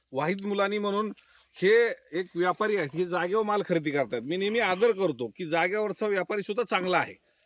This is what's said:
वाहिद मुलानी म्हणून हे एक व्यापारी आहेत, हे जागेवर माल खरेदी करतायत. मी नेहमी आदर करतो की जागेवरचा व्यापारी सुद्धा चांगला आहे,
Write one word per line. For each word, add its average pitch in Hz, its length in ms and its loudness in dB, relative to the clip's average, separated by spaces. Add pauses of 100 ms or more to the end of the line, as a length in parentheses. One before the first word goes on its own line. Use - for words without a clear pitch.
(120)
वाहिद 170 340 -2
मुलानी 202 320 0
म्हणून 202 360 -2 (400)
हे 220 400 4 (180)
एक 180 140 -4 (100)
व्यापारी 202 420 2
आहेत, 156 160 -2
हे 175 120 0
जागेवर 180 380 0
माल 208 260 0
खरेदी 160 220 2
करतायत. 123 320 0
मी 156 140 -4
नेहमी 208 220 0
आदर 202 320 4
करतो 156 360 0
की 160 220 -10
जागेवरचा 190 580 0
व्यापारी 202 340 -2
सुद्धा 208 280 -2
चांगला 185 280 2
आहे, 131 160 0 (320)